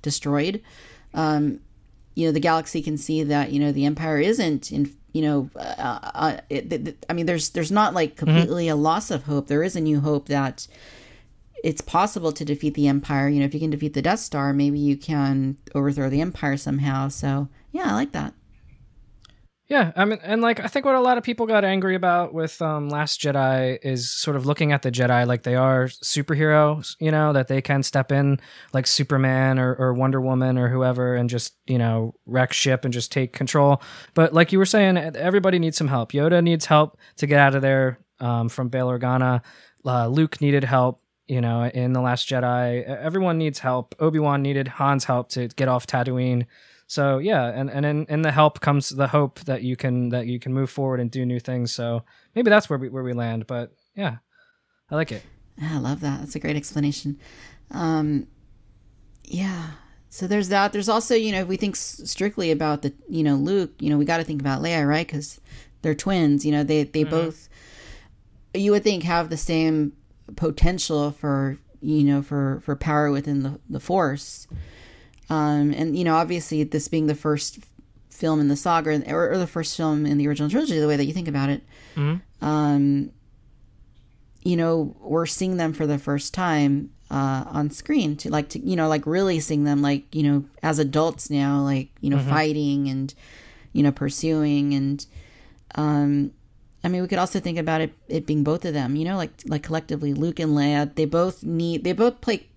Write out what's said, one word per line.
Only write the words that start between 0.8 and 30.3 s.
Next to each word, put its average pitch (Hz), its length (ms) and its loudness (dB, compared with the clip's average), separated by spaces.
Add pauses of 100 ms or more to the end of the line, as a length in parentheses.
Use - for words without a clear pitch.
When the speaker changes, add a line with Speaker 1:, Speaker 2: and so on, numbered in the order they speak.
Speaker 1:
Um, 151 460 0 (560)
you 165 120 0
know, 160 40 2
the 151 80 0
galaxy 160 420 0
can 151 160 -4
see 156 260 -2
that, 143 280 0
you 143 80 0
know, 147 120 2
the 139 140 0
Empire 151 340 0
isn't 175 520 0
in, 143 220 -2 (200)
you 160 100 0
know, 143 320 0
uh, - 440 -8 (140)
uh, - 240 -2 (120)
it, 139 200 -6
th-, 147 140 -4
th-, 151 140 -10 (120)
I - 40 -2
mean, 170 120 -2
there's, 165 240 -2
there's 170 220 -4
not, 208 220 2
like, 165 220 0
Speaker 2:
Mm-hmm. 151 100 -4
Speaker 1:
completely 165 420 4
a 156 80 2
loss 160 360 0
of 156 120 -4
hope. 143 240 -2
There 147 160 0
is 185 120 -2
a 175 60 -2
new 151 200 2
hope 147 260 0
that 139 400 -2 (960)
it's 156 180 -2
possible 175 520 0
to 156 100 -8
defeat 147 300 -2
the 147 140 2
Empire. 139 420 0
You 143 100 2
know, 139 60 2
if 143 80 -2
you 151 60 -4
can 156 100 -2
defeat 147 240 -4
the 139 80 -2
Death 180 180 0
Star, 139 320 -4
maybe 143 280 2
you 143 180 2
can 139 600 -2 (180)
overthrow 139 340 0
the 139 120 0
Empire 160 360 -4
somehow. 139 500 -2
So, 139 400 -2 (240)
yeah, 339 200 -2
I - 20 0
like 277 200 -2
that. - 200 -6 (1300)
Speaker 2:
Yeah, 226 280 2
I 185 80 4
mean, 208 180 0
and, 208 200 0
like, 233 180 2
I - 80 -6
think 277 180 -2
what 269 100 4
a 262 40 4
lot 247 180 4
of 226 60 -4
people 233 240 -2
got 214 160 4
angry 190 320 2
about 175 380 2
with, 160 280 -4
um, 151 280 -2
Last 147 320 -2
Jedi 131 600 2
is 127 280 -4
sort - 260 -4
of 131 100 -2
looking 147 280 2
at 139 80 0
the 131 100 0
Jedi 123 340 4
like 120 180 0
they 123 120 0
are 127 300 4
superheroes, 151 1120 2
you 156 100 0
know, 151 220 4
that 135 160 2
they 135 140 0
can 139 200 2
step 135 300 0
in 139 300 4 (320)
like 131 120 0
Superman 131 720 2
or, 127 160 2
or 131 180 0
Wonder 131 260 0
Woman 127 380 2